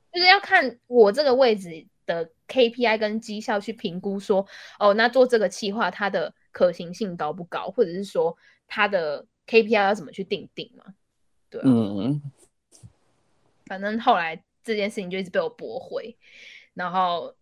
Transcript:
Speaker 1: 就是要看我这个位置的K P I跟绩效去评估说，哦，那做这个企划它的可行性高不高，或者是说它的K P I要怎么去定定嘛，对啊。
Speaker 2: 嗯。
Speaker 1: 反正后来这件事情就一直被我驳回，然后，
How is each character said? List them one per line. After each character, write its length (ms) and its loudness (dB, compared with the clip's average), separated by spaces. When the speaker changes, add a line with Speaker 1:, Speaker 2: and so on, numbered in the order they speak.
Speaker 1:
就 100 -6
是 60 2
要 140 6
看 460 0
我 260 6
这 100 0
个 120 4
位 200 4
置 320 -12
的 240 -4
K 240 2
P 160 -2
I 100 2
跟 240 -2
绩 200 -10
效 200 -4
去 140 -8
评 260 -8
估 180 -6
说， 280 0
哦， 160 4
那 140 2
做 180 4
这 120 4
个 100 0
企 220 -6
划 200 -2
它 180 -4
的 240 -4
可 220 2
行 220 -12
性 200 -8
高 180 -6
不 120 -12
高， 260 -8
或 140 2
者 60 -6
是 140 -8
说 320 -2
它 220 0
的 380 -2
K 160 6
P 140 2
I 80 4
要 100 4
怎 100 -10
么 60 -18
去 140 -10
定 300 -8
定 220 -14
嘛， 80 -20
对 100 -10
啊。 60 -2
Speaker 2:
嗯。 560 2
Speaker 1:
反 140 -12
正 200 -4
后 160 4
来 260 -4
这 100 -2
件 140 -2
事 80 -10
情 140 -8
就 80 -4
一 40 -4
直 80 -10
被 80 -2
我 120 0
驳 280 -10
回， 380 -10
然 160 -6
后， 520 -2